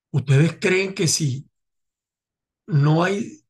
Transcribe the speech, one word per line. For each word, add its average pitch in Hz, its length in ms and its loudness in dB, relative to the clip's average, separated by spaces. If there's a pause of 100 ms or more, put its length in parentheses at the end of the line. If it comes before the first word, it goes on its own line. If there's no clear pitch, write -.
(100)
¿Ustedes 143 500 2
creen 190 340 0
que 175 140 -2
si 139 400 -4 (1200)
no 151 360 2
hay, 185 480 -4